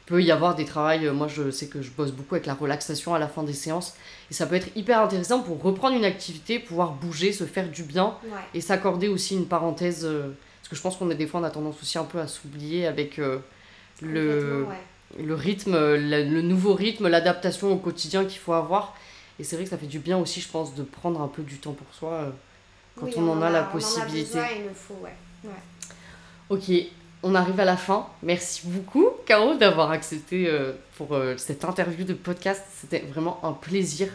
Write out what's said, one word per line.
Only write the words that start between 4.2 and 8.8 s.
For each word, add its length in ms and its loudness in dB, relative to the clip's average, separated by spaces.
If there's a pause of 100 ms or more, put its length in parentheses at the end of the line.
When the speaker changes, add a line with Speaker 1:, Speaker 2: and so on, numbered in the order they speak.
Speaker 1:
Et 20 -8
ça 140 0
peut 80 2
être 200 0
hyper 260 4
intéressant 400 2
pour 200 -6
reprendre 340 2
une 100 4
activité, 540 -2
pouvoir 340 -2
bouger, 400 -2
se 100 -4
faire 260 -4
du 140 -10
bien 400 0
Speaker 2:
Ouais. 160 -10 (140)
Speaker 1:
et 80 -2
s'accorder 480 2